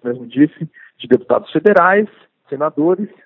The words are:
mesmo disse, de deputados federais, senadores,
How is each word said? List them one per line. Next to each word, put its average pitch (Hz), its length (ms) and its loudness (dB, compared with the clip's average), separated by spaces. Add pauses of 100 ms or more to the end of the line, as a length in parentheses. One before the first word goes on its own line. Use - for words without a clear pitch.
mesmo 120 240 -8
disse, 147 420 -2 (280)
de - 100 -18
deputados - 440 0
federais, 190 560 2 (400)
senadores, 156 600 -4 (160)